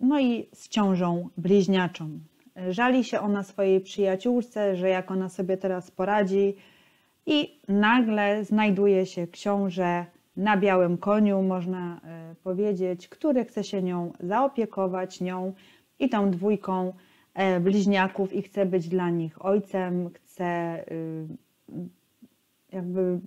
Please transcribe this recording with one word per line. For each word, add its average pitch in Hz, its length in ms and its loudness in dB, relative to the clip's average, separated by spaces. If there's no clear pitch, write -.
no 277 180 2
i 240 340 0
z - 160 -20
ciążą 180 680 0
bliźniaczą. 180 840 2
E, 185 160 -4
żali 247 300 2
się - 160 -4
ona 202 240 -2
swojej 190 380 2
przyjaciółce, 202 920 -2
że 185 140 0
jak 185 220 -2
ona 190 180 -2
sobie 185 280 -4
teraz 185 340 -6
poradzi, 196 640 0
i 294 420 -2
nagle 214 760 4
znajduje 202 640 2
się 180 220 -6
książę 180 800 -2
na 202 200 2
białym 185 400 4
koniu, 202 440 2
można, 180 600 -4
e, 165 400 -16
powiedzieć, 185 640 -2
który 254 380 0
chce 220 180 -8
się 196 200 -4
nią 175 360 -2
zaopiekować, 190 1000 -2
nią 185 320 -6
i 269 100 0
tą 202 220 2
dwójką, 185 640 -2
e, 185 260 2
bliźniaków 190 760 2
i 208 80 -2
chce 196 240 -2
być 175 220 -2
dla 180 220 0
nich 170 360 -4
ojcem, 185 640 -2
chce, 170 840 -6
y, 160 360 -8
jakby 180 560 -2